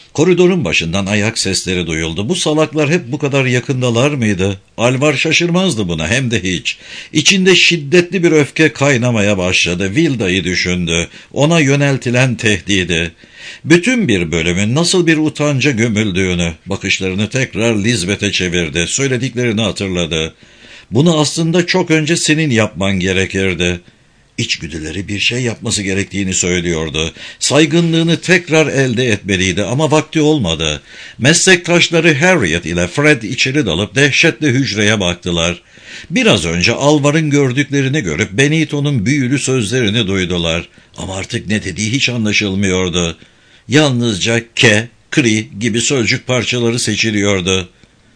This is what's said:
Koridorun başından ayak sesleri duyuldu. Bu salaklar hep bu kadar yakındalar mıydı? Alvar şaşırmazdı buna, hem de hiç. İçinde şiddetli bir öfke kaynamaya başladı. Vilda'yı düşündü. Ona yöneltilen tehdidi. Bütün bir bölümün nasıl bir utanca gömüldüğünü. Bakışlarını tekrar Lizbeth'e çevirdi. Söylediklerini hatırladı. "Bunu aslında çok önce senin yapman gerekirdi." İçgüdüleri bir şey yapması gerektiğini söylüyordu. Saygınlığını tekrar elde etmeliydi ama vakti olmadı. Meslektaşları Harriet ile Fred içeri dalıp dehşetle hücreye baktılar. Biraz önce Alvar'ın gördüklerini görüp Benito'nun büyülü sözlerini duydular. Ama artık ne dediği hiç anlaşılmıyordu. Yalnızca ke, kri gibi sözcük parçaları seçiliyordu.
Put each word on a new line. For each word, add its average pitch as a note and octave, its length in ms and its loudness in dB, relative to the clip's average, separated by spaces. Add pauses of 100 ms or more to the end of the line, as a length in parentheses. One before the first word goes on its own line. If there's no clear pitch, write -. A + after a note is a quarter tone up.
(120)
Koridorun F3 520 2
başından E2 420 -2
ayak G#2+ 320 -2
sesleri F2+ 480 -2
duyuldu. D#2+ 420 -4
Bu F3+ 60 0
salaklar D3+ 560 0
hep C3 220 -2
bu C#3+ 60 -4
kadar C#3 260 0
yakındalar B2 640 0
mıydı? G2+ 500 0 (160)
Alvar C3 380 2
şaşırmazdı D#3+ 760 0
buna, D#2+ 200 -2
hem B2 220 0
de G#2+ 120 -2
hiç. F2+ 360 -4 (340)
İçinde F#3 440 4
şiddetli F3 680 2
bir E3 100 4
öfke D3+ 400 2
kaynamaya A#2 640 0
başladı. F2+ 560 -2
Vilda'yı A2 500 0
düşündü. F2 640 -2 (240)
Ona D#3+ 280 2
yöneltilen C3+ 720 2
tehdidi. F2+ 800 0 (520)
Bütün F3 440 2
bir E2+ 240 0
bölümün F2 420 0
nasıl E3+ 320 2
bir D#3+ 100 4
utanca D3 540 0
gömüldüğünü. F#2+ 840 0 (140)
Bakışlarını F#2+ 600 -4
tekrar A#2 480 -2
Lizbeth'e G2+ 560 -2
çevirdi. E2+ 540 -2
Söylediklerini B2+ 760 -2
hatırladı. E2+ 720 -4 (560)
"Bunu D3+ 300 4
aslında E3+ 460 0
çok F3 240 0
önce D#3 260 0
senin D#3 340 0
yapman G2 500 0
gerekirdi." F2+ 800 0 (580)
İçgüdüleri E2 720 -6
bir G2+ 100 -4
şey A#2+ 220 0
yapması G#2+ 420 -4
gerektiğini F#2+ 520 -2
söylüyordu. E2 800 -2 (260)
Saygınlığını E3 800 2
tekrar E3+ 460 2
elde B2+ 420 0
etmeliydi F#2+ 540 0
ama C3 280 0
vakti D#3 300 0
olmadı. E2 640 0 (360)
Meslektaşları E3 960 2
Harriet B2+ 520 2
ile F2 200 -2
Fred C#3+ 360 2
içeri C3 440 -2
dalıp F#2 280 -2
dehşetle D3 540 2
hücreye G#2+ 520 0
baktılar. F2 640 -2 (480)
Biraz E3 340 2
önce E2+ 280 0
Alvar'ın D3 580 2
gördüklerini C#3 680 0
görüp F#2 320 -4
Benito'nun C#3+ 720 0
büyülü C3+ 320 0
sözlerini A#2 680 0
duydular. F2 640 -2 (280)
Ama F#2+ 200 -8
artık G2 300 -8
ne F#2+ 180 -2
dediği G2 280 -4
hiç C3+ 160 0
anlaşılmıyordu. F#2+ 1080 0 (500)
Yalnızca A#2 720 0 (120)
ke, A2+ 340 4 (220)
kri A2 380 0 (120)
gibi A#2 200 -2
sözcük B2+ 460 0
parçaları A#2+ 520 0
seçiliyordu. G2 920 0 (480)